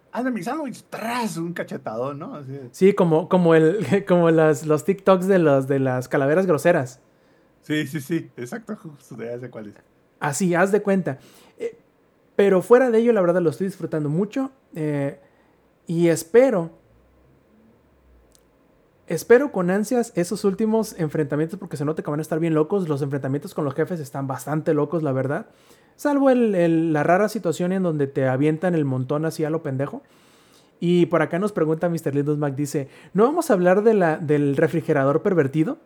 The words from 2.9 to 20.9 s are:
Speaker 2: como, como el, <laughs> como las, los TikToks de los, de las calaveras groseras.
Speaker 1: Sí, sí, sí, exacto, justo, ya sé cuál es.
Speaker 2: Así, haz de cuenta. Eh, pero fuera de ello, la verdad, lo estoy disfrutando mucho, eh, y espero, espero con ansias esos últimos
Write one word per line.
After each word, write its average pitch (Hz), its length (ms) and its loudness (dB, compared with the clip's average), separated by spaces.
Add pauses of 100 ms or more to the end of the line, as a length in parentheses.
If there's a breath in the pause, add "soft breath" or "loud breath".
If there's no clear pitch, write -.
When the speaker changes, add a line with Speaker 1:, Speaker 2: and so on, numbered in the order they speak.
Speaker 2:
como, 165 340 2
como 175 260 4
el, 160 240 4
<laughs> 190 300 0
como 175 240 4
las, 156 340 4
los 151 180 0
TikToks 190 440 2
de 196 100 4
los, 139 300 4
de 139 100 0
las 127 300 -2
calaveras 151 380 2
groseras. 160 540 0 (640 soft breath)
Speaker 1:
Sí, 151 260 -4
sí, 147 120 -8
sí, 160 360 -6
exacto, 214 400 -12
justo, 147 420 -20
ya 120 220 -10
sé 123 100 -14
cuál 110 160 -16
es. 101 80 -18 (460)
Speaker 2:
Así, 170 340 -2
haz 185 160 2
de 202 120 2
cuenta. 190 360 -2 (400 soft breath)
Eh, - 180 -10 (600)
pero 190 260 4
fuera 247 300 6
de 220 60 4
ello, 233 140 4
la 214 80 2
verdad, 175 220 2
lo 160 80 2
estoy 185 160 -6
disfrutando 160 420 -6
mucho, 214 440 -2 (240)
eh, 147 420 -4 (680 soft breath)
y 170 180 2
espero, 170 640 2 (2250)
espero 240 460 2
con 180 180 0
ansias 220 460 -2
esos 175 280 -4
últimos 220 540 -2